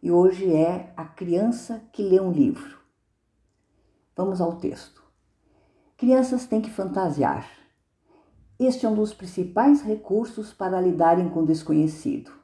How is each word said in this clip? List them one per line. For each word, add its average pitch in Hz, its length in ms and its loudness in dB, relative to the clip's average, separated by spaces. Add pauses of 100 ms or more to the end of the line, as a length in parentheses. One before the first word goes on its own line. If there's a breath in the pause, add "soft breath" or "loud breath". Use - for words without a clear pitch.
e 170 80 -6
hoje 180 460 4
é 165 400 0
A 165 80 -12
Criança 214 760 -4 (100)
que - 100 -8
Lê 190 180 2
um 185 120 -2
Livro. - 480 -2 (1400)
Vamos 185 240 -4
ao 175 160 -2
texto. - 480 -10 (960)
Crianças 254 480 2
têm 220 160 -2
que 214 80 -8
fantasiar. 165 760 -2 (1120 soft breath)
Este 254 280 0
é 226 40 2
um 214 60 0
dos 214 180 -2
principais 214 680 2
recursos 214 720 -4
para 185 260 -4
lidarem 170 500 2
com 165 120 -2
o 160 40 2
desconhecido. 156 880 -2 (120)